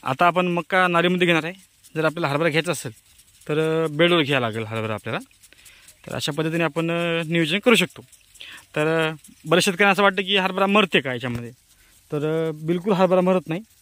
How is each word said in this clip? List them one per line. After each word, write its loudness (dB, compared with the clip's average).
आता 2
आपण 2
मका 0
नालीमध्ये 2
घेणार 2
आहे. -8
जर -2
आपल्याला 0
हरभरा 0
घ्यायचा -2
असेल -6
तर, 0
अ, -2
बेडवर 2
घ्यायला 0
लागेल -6
हरभरा -4
आपल्याला. -6
तर -10
अशा -4
पद्धतीने -2
आपण, -2
अ, -2
नियोजन 0
करू 4
शकतो. -4
तर, 0
अ, -8
बऱ्याच 4
शेतकऱ्यांना 2
असं 2
वाटतं 2
की 0
हरभरा 0
मरते 2
का -4
याच्यामध्ये, -8
तर, -2
अ, -4
बिलकुल -2
हरभरा 4
मरत 2
नाही. -6